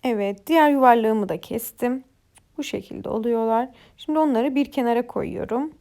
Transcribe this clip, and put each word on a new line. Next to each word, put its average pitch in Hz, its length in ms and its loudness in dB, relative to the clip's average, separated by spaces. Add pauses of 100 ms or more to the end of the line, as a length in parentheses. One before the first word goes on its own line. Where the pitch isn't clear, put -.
Evet, 202 380 -4
diğer 302 240 6
yuvarlağımı 226 580 4
da 175 120 -6
kestim. 247 640 -6 (540)
Bu 302 40 -6
şekilde 196 460 -10
oluyorlar. 226 600 -2 (280)
Şimdi 311 220 -4
onları 269 360 0
bir 277 180 0
kenara 240 340 0
koyuyorum. - 760 -6